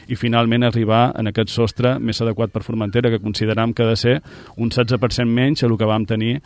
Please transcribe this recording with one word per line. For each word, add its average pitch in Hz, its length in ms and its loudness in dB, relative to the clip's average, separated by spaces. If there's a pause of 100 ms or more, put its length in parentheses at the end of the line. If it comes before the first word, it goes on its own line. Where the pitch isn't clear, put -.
i 127 80 -4
finalment 117 480 2
arribar 113 540 2
en 110 100 -2
aquest 104 260 -2
sostre 120 460 0
més 113 220 -4
adequat 113 320 -2
per 107 100 -6
Formentera, 113 460 -2
que 113 120 0
consideram 110 520 -2
que 117 100 0
ha 113 60 2
de 113 80 2
ser 120 200 2 (400)
un 113 140 -2
setze 123 260 0
per 113 160 0
cent 120 160 0
menys 131 340 2
a 123 40 4
lo 113 100 2
que 107 120 0
vam 110 160 0
tenir, 113 400 -2